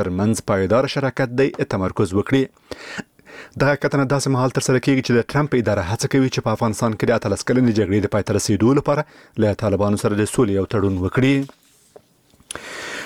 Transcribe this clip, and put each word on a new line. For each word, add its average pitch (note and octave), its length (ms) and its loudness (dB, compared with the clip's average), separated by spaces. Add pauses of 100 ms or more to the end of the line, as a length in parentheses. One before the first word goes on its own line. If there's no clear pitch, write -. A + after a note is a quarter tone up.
ترمنځ G2 500 -2
پایدار G2+ 460 2
شراکت C3 420 -2
دی، C#3 100 4 (280)
تمرکز F#2 420 -2
وکړي. C3 240 2 (1200)
دغه C#3+ 200 4
کتنه C#3+ 300 0
داسې C#3 220 0
مهال B2+ 240 0
ترسره C3 260 2
کیږي C3+ 220 2
چې B2+ 100 0
د A#2 40 4 (100)
ټرمپ D3 300 0
اداره G2+ 300 0
هڅه A#2+ 220 -2
کوي C3 220 4
چې C3 140 -4
په G#2+ 100 0
افغانستان A2 400 -2
کې - 100 -4
د A#2+ 80 4
اتلس G2+ 320 -4
کلنې B2 300 4
جګړې G2+ 260 2
د G#2 120 0
پای G2 120 -2
ته G2+ 100 0
رسیدو A2 420 2
لپاره D3 260 -2 (380)
له G2+ 200 0
طالبانو G2+ 400 0
سره G#2 160 0
د G#2 140 0
سولې A2 240 2
یو F#2 160 0
تړون G2 320 0
وکړي. C3 280 2 (1700)